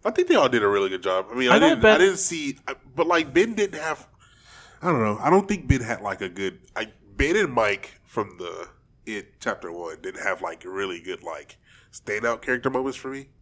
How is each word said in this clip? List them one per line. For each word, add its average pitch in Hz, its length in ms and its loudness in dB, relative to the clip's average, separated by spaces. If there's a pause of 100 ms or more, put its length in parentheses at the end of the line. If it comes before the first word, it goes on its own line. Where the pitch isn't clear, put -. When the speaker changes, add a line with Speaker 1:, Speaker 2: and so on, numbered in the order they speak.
Speaker 1:
I 226 60 0
think 359 160 0
they 339 80 4
all 147 140 6
did 120 140 2
a 101 40 4
really 98 220 2
good 92 120 -6
job. 95 300 0
I 120 40 -10
mean, 127 140 2
Speaker 2:
I 120 60 8
Speaker 1:
I - 40 6
Speaker 2:
thought 320 100 6
Speaker 1:
didn't, 262 120 2
Speaker 2:
Ben 214 140 8
Speaker 1:
I - 20 2
didn't 185 200 4
see, 151 400 -4 (100)
I, 139 80 -10 (200)
but, 165 120 0
like, 165 260 0
Ben 214 220 2
didn't 190 260 -2
have, 156 260 -6 (760)
I 175 100 0
don't 131 100 2
know. 107 180 0
I 139 120 0
don't 196 160 4
think 170 200 -4
Ben 131 140 4
had, 110 200 -6
like, 98 200 -6
a 95 80 -6
good, 92 300 -6 (160)
I, 110 160 -8 (260)
Ben 151 180 0
and 190 160 0
Mike 104 540 -2
from 98 320 -8
the 87 300 -12 (400)
It 104 320 -12
Chapter 95 320 -6
One 85 300 -12
didn't 95 200 -12
have, 92 220 -4
like, 82 200 -10
really 92 380 -6
good, 90 220 -10
like, 78 340 -14 (340)
standout 113 520 -6
character 127 260 -4
moments 131 280 -4
for 135 120 -12
me. 135 200 -14 (120)